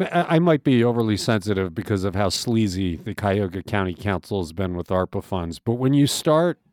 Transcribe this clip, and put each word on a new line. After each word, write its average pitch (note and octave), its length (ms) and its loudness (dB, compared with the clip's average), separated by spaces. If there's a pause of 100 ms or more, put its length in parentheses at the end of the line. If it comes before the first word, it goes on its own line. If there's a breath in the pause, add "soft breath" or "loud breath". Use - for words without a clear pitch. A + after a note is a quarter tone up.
(120)
I, F3 240 2
I E3 40 4
might E3 240 4
be B2 200 4
overly A2+ 340 2
sensitive F#2+ 560 0
because G2+ 300 -2
of F#2+ 100 -2
how G2 160 0
sleazy F#2+ 680 -2
the - 180 -10
Cuyahoga G2 480 -2
County F#2+ 320 -2
Council G2 440 -4
has D#2+ 140 -6
been F2+ 220 -4
with F2 140 -6
arpa F#2 340 -2
funds. E2+ 340 -6
But - 160 -2
when C3 220 2
you C#3+ 100 6
start D#3+ 540 2 (140)